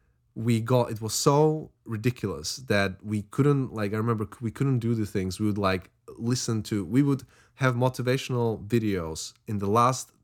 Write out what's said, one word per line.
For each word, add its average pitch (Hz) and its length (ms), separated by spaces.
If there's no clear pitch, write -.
we 113 240
got, 120 320
it 107 80
was 110 140
so 156 560
ridiculous 107 720
that 98 360
we 104 180
couldn't, 139 380
like, 104 220
I - 20
remember 110 300
c-, - 140
we 113 120
couldn't 135 260
do 117 160
the 110 120
things. 92 340
We 107 60
would, 104 120
like, 95 320
listen 117 460
to, 101 200
we 117 180
would 139 200
have 131 200
motivational 123 920
videos 101 680
in 107 100
the 98 80
last 120 460